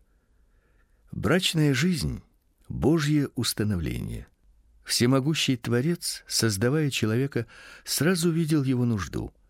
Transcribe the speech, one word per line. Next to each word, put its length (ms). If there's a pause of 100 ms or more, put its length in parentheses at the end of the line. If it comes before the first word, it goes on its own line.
(1120)
Брачная 640
жизнь — 480 (460)
Божье 680
установление. 920 (560)
Всемогущий 720
Творец, 720
создавая 640
человека, 560 (380)
сразу 460
видел 320
его 220
нужду. 480 (180)